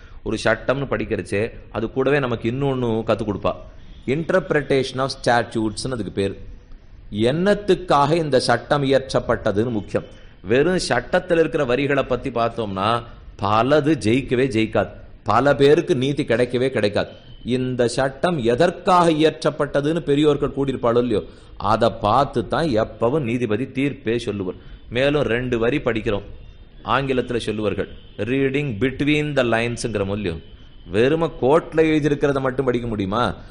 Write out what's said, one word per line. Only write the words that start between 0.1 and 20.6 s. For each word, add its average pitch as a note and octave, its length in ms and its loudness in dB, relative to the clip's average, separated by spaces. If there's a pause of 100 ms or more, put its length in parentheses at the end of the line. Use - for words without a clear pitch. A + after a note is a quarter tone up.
ஒரு G#2+ 220 -4
சட்டம்னு B2+ 460 0
படிக்கிறச்சே, G#2+ 640 -2 (200)
அது A2 180 -4
கூடவே C3+ 280 2
நமக்கு A#2+ 320 -2
இன்னொன்னு B2 540 -2
கத்துக் A2 260 0
கொடுப்பா. F#2+ 220 -2 (540)
Interpretation C#3+ 920 0
of C3+ 120 -2 (140)
statutes-னு A2+ 680 0
அதுக்கு G2+ 200 -6
பேர். G2 280 -4 (720)
என்னத்துக்காக E3 1000 2
இந்த D3 280 2
சட்டம் B2+ 440 0
இயற்றப்பட்டதுன்னு A#2+ 840 0
முக்கியம். G2+ 340 -4 (380)
வெறும் C#3+ 360 2 (100)
சட்டத்துல E3 500 0
இருக்கிற D#3+ 260 2
வரிகளை C3+ 380 2
பத்தி B2 280 -4
பார்த்தோம்னா, A2+ 720 -2 (400)
பலது C3 520 4
ஜெயிக்கவே B2 520 2
ஜெயிக்காது. A2 420 0 (340)
பல B2+ 320 4
பேருக்கு D3 420 4
நீதி C#3 280 -2
கிடைக்கவே B2 440 2
கிடைக்காது. G#2 400 0 (360)
இந்த B2+ 440 0
சட்டம் C#3 500 -2
எதற்காக E3+ 720 4
இயற்றப்பட்டதுன்னு D3+ 880 0
பெரியோர்கள் C#3+ 560 2
கூடியிருப்பாளோ B2 420 0